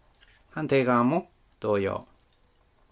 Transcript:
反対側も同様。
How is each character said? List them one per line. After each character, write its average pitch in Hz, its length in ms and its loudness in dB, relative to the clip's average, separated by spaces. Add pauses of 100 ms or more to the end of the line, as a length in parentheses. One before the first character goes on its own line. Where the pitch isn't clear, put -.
(520)
反 156 160 -8
対 135 180 2
側 120 180 2
も 151 260 0 (300)
同 107 200 -2
様。 95 280 -6 (840)